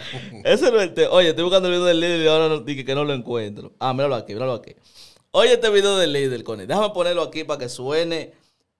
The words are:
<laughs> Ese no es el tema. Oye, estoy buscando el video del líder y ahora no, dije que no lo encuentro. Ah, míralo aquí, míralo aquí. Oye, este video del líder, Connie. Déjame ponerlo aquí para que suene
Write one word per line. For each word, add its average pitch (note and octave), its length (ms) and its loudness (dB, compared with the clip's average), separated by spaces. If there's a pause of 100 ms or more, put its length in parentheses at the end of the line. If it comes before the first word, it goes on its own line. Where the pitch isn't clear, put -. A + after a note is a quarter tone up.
(140)
<laughs> B2 300 -14
Ese A#3+ 280 4
no A3+ 80 4
es F#3 80 0
el - 60 -12
tema. D#3+ 180 2
Oye, F3+ 160 6
estoy D#3+ 160 0
buscando F#3 240 2
el F3 60 0
video F3 100 0
del E3+ 160 4
líder E3+ 220 0
y D#3 40 2
ahora D#3 220 4
no, D#3 100 0
dije C3+ 260 -8
que C3 120 -4
no D3 80 -2
lo D3 100 -2
encuentro. A2+ 640 -8
Ah, B2+ 160 -2
míralo C3+ 220 0
aquí, G#2+ 160 -10
míralo B2 220 -4
aquí. - 200 -14 (560)
Oye, A#3 220 6
este A#3 180 2
video G3+ 260 4
del E3+ 160 2
líder, C3+ 300 -2
Connie. G2+ 240 -10
Déjame G3+ 240 0
ponerlo F3 320 -2
aquí D3+ 220 -6
para C#3+ 160 -6
que B2 80 -8
suene D3+ 640 -4 (480)